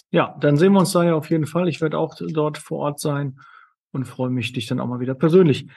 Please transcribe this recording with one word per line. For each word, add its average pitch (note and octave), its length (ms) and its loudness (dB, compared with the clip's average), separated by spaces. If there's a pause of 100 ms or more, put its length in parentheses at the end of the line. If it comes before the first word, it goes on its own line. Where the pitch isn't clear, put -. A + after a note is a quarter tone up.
Ja, D#3 300 0
dann D3 180 4
sehen F#3+ 160 6
wir G3 60 6
uns E3+ 120 2
da F3 120 2
ja E3+ 120 2
auf D#3 140 -4
jeden D#3 160 -2
Fall. F3 240 -2
Ich - 100 -6
werde D3+ 180 -2
auch D#3+ 220 -4
dort D3+ 380 -4
vor - 220 -10
Ort C#3+ 200 -4
sein C#3+ 400 -4 (520)
und C3 140 -6
freue B2+ 240 -6
mich, B2+ 240 -4
dich A#2+ 140 -8
dann B2+ 120 -4
auch B2+ 80 -4
mal B2 120 -6
wieder B2+ 160 -6
persönlich D#3+ 600 4